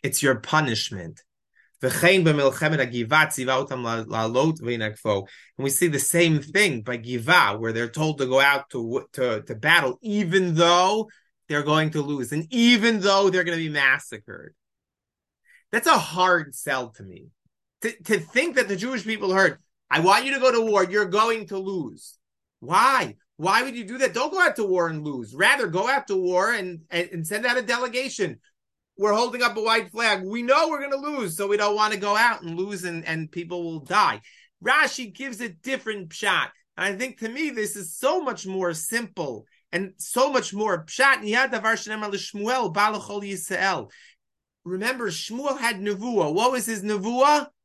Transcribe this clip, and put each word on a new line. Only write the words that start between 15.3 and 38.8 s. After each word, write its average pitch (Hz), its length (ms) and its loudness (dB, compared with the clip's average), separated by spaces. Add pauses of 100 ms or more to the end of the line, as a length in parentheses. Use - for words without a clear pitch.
That's 233 160 0
a 330 100 6
hard 175 560 0
sell 131 380 -6
to - 120 -20
me. 87 240 -18 (540)
To, 226 100 -4 (120)
to 214 160 0
think 247 380 -2
that 247 100 2
the 196 80 -2
Jewish 226 280 -4
people 208 300 -2
heard, 190 240 4 (320)
"I 151 120 4
want 202 240 6
you 269 80 -2
to 269 60 -2
go 254 120 6
to 233 100 4
war, 208 220 4
you're 196 220 2
going 214 420 0
to 196 100 -6
lose." 190 640 -8 (400)
Why? 190 560 2 (220)
Why 196 260 2
would 262 100 -8
you 233 120 -10
do 240 140 -10
that? 254 140 0
Don't 277 200 -2
go 370 80 2
out - 160 2
to 220 80 0
war 180 240 2
and 156 120 -6
lose. 127 320 -10
Rather, 226 340 2
go 185 200 -2
out 269 200 0
to 196 100 -2
war 185 340 0
and, 185 380 -6
and, 170 200 -4
and 165 160 -8
send 208 200 -6
out 247 120 2
a 254 40 -2
delegation. 240 800 -4 (560)
"We're 202 160 2
holding 247 280 0
up 226 140 0
a 220 60 -4
white 220 300 0
flag. 214 340 0
We 220 160 -6
know 285 260 4
we're 302 140 -4
gonna 277 200 -4
lose, 262 360 -4
so 202 100 -4
we 202 80 2
don't 208 220 2
wanna 214 180 2
go 202 220 0
out 226 240 2
and 165 160 -8
lose, 190 260 -6
and, 170 220 -8
and 160 260 -6
people 175 320 -8
will 165 160 -8
die." 147 400 2 (420)
Rashi 254 520 0
gives 254 260 -12
a 240 80 -6
different 208 600 -8
pshat. 170 400 -2 (260)
And 190 180 -2
I 190 40 -8
think, 247 220 -8
to 220 100 -8
me, 285 220 -4
this 214 260 -6
is 185 180 -12
so 330 260 0
much 247 240 -6
more 190 280 -4
simple 160 720 -8 (260)